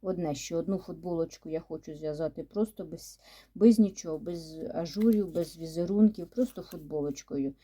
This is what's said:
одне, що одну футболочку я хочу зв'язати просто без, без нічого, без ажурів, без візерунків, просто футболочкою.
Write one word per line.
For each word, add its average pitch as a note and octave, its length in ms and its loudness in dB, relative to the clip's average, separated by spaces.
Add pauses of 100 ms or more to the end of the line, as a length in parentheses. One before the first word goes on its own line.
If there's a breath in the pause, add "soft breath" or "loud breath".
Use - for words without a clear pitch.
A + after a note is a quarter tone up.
одне, F3 340 -2
що E3 220 -6
одну F3+ 200 -2
футболочку E3 720 -6
я D#3 100 -4
хочу D#3 360 -12
зв'язати D3+ 480 -6
просто G#3 420 -4
без, - 340 -14 (360 loud breath)
без A3 240 10
нічого, F#3 380 2
без D#3+ 420 -10 (140)
ажурів, F#3+ 580 2
без E3 260 -2
візерунків, F3 720 2
просто A#3+ 340 -2
футболочкою. D3 920 -6 (100)